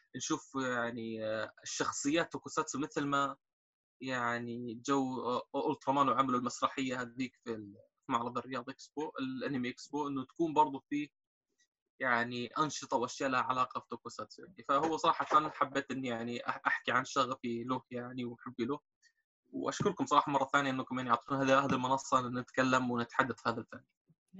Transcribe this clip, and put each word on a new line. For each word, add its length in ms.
نشوف 380
يعني، 720
آه، 260
الشخصيات 720
توكوساتسو 460
مثل 260
ما 320
يعني 720
جو، 340
آه، 220
أولترامان 540
وعملوا 320
المسرحية 640
هذيك 420
في 100
ال-، 220
في 60
معرض 260
الرياض 320
إكسبو، 500
الأنمي 500
إكسبو، 380
إنه 160
تكون 300
برضو 340
في 220
يعني 440
أنشطة 500
وأشياء 340
لها 100
علاقة 400
في 100
توكوساتسو 520
يعني. 260
فهو 280
صراحة 540
حبيت 400
إني 180
يعني 300
أح-، 180
أحكي 260
عن 120
شغفي 600
له 260
يعني 340
وحبي 400
له، 160
وأشكركم 540
صراحة 260
مرة 200
ثانية 180
إنكم 280
يعني 120
أعطونا 320
هذا، 180
هذه 140
المنصة 460
لنتكلم 680
ونتحدث 520
في 60
هذا 120
الفن. 240